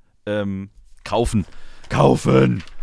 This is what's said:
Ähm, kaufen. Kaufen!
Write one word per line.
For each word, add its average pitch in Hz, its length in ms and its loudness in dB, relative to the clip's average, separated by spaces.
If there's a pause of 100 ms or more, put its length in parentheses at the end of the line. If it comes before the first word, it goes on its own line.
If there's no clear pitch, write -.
(260)
Ähm, 101 460 -6 (320)
kaufen. 110 420 0 (440)
Kaufen! 131 760 4 (200)